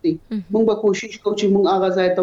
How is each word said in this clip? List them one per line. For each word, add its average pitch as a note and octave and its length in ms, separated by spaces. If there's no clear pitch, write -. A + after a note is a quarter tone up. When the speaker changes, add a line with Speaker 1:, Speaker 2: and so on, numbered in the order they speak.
Speaker 1:
دی، E3 80
Speaker 2:
مهم. F#3+ 320
Speaker 1:
موږ A3 120
به G#3+ 180
کوشش G#3 360
کوو G#3 160
چې G#3 180
موږ G3 200
هغه F#3+ 240
ځای F3+ 180
ته F#3 80